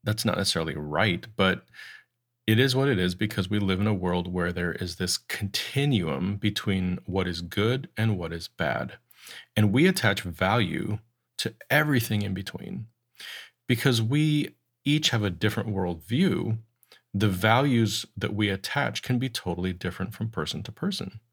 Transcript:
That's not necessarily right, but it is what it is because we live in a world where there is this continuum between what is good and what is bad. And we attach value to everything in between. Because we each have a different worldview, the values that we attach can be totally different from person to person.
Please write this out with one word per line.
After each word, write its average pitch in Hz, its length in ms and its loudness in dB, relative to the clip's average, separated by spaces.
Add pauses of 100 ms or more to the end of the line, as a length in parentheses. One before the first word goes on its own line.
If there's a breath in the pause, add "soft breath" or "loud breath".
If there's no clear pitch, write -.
That's 110 200 0
not 113 120 2
necessarily 80 400 0
right, 80 500 0 (100)
but 92 280 4 (840 loud breath)
it 110 100 6
is 127 160 4
what 135 140 4
it 113 100 4
is 90 160 2
because 98 360 -2
we 104 80 0
live 95 200 0
in 104 80 2
a 107 60 2
world 90 400 -2
where 90 220 -2
there 87 180 -2
is 85 240 -6
this 90 220 -2
continuum 98 1200 -2
between 95 680 -2
what 92 240 -2
is 85 140 -6
good 110 520 -2
and 110 220 2
what 85 160 -6
is 82 160 -10
bad. - 460 -4 (600 loud breath)
And 107 160 4
we 135 160 6
attach 110 360 2
value 92 760 0 (380)
to - 160 -6 (160)
everything 131 540 2
in 98 100 -4
between. 95 540 -8 (800 loud breath)
Because 120 340 2
we 147 540 0 (280)
each 151 280 2
have 113 120 2
a 101 60 2
different 101 400 -2
worldview, 104 880 0 (560 soft breath)
the 104 160 2
values 110 800 4 (100)
that 110 160 -4
we 104 160 0
attach 117 540 -2
can 127 160 0
be 127 100 -2
totally 90 460 -4
different 92 400 -6
from 110 160 -4
person - 320 -6
to 113 100 -10
person. 190 480 -6 (120)